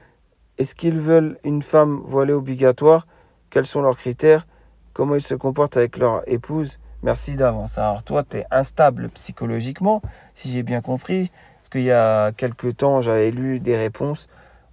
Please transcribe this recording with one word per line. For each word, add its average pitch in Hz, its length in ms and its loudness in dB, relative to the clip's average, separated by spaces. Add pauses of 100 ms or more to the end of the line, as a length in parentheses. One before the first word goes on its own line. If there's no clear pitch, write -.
(560)
Est-ce 135 180 -4
qu'ils 165 240 -2
veulent 156 460 2
une 147 160 -2
femme 147 440 2
voilée 135 280 0
obligatoire ? 135 760 4 (440)
Quels 135 160 0
sont 143 160 -4
leurs 131 160 2
critères ? 156 480 2 (480)
Comment 143 200 0
ils 143 60 0
se 143 140 -6
comportent 135 420 -2
avec 120 220 0
leur 117 280 0
épouse ? 147 520 -6 (240)
Merci 123 340 -6
d'avance. 110 400 -2
Alors 107 260 -2
toi, 147 200 -4
t'es - 280 -8
instable 135 600 0
psychologiquement, 135 920 -4 (320)
si - 180 -12
j'ai 123 120 -4
bien 120 180 -4
compris. 180 500 -4 (280)
Parce - 100 -20
qu'il 131 140 -4
y 123 100 2
a 110 400 4
quelque 123 360 -6
temps, 139 340 2
j'avais 113 280 2
lu 127 300 -4
des 117 160 0
réponses. 113 520 -6 (440)